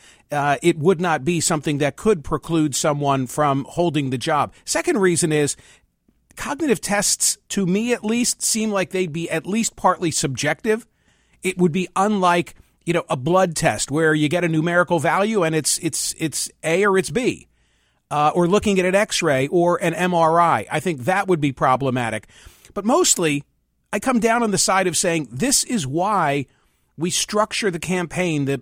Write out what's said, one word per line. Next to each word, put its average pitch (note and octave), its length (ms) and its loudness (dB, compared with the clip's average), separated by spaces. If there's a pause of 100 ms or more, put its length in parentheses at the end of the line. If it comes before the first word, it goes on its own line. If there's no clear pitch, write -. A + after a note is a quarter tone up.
(300)
Uh, C#3+ 320 0
it E3+ 160 2
would D#3+ 220 2
not D#3 260 -2
be F3 140 0
something D3+ 360 -2
that C#3 200 -2
could G3+ 280 0
preclude D#3 500 -2
someone C#3+ 520 0
from C#3 420 -2
holding D3+ 400 -2
the C3 80 -4
job. C3+ 380 -2 (100)
Second E4 340 -2
reason F3 320 2
is D3+ 260 0 (800)
cognitive C#4 440 -2
tests, - 560 -2 (120)
to G3 180 -2
me G#3+ 260 0
at A3+ 120 -4
least, A#3 380 -2
seem A3 280 -2
like G3 200 -2
they'd F#3 220 -2
be E3+ 160 -6
at D#3+ 160 -4
least G#3+ 320 -4
partly F3+ 340 0
subjective. D#3+ 760 -2 (560)
It F#3 160 -4
would F3+ 140 4
be F3+ 240 -2
unlike, F#3 580 2 (320)
you E3+ 80 0
know, E3+ 160 -2
a D#3+ 60 -2
blood E3+ 400 2
test C3 340 -2
where D#3 240 2
you D3+ 160 2
get F3 140 0
a E3+ 40 2
numerical E3+ 520 2
value F#3 420 2
and D#3+ 120 0
it's, D3+ 240 0
it's, - 380 -6
it's - 320 -6 (140)
A F3 240 2
or F#3+ 100 4
it's F#3 140 0
B. F3+ 380 -2 (640)
Uh, D3 240 2
or F3 120 2
looking G3 320 2
at F3+ 60 2
an F#3 100 0
X-ray D#3 540 2
or F3 340 2
an E3+ 120 0
M F3+ 180 -2
R E3 260 4
I. D3+ 320 4
I D3+ 100 -2
think D3 240 -4
that F#3+ 240 0
would F3 120 2
be C#3+ 100 0
problematic. B2+ 800 0 (460)
But G3 100 -6
mostly, G3+ 580 2 (480)
I G#3 100 -4
come B3 200 0
down A3+ 220 2
on A3+ 80 0
the F#3 80 0
side F#3+ 280 2
of E3+ 120 -2
saying E3 320 -2
this G3 340 0
is G#3+ 220 -4
why D#3 580 0 (540)
we D#3+ 100 -2
structure G#3 600 -2
the E3+ 80 -4
campaign, E3+ 640 -2
the C#3 180 -2